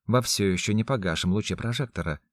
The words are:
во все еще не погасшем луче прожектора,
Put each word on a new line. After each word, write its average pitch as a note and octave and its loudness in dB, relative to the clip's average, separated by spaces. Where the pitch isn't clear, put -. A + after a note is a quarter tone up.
во B2 4
все G2+ 0
еще F#2+ 2
не G#2+ 2
погасшем F#2 0
луче G2+ -2
прожектора, A2+ -4